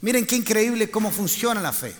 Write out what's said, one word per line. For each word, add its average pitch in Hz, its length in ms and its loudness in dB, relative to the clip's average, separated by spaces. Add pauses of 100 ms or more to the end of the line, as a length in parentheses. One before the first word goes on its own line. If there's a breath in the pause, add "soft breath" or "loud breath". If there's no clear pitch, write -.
Miren 233 260 2
qué 247 80 0
increíble 220 560 2
cómo 214 200 0
funciona 214 480 0
la 165 120 -2
fe. 120 280 -6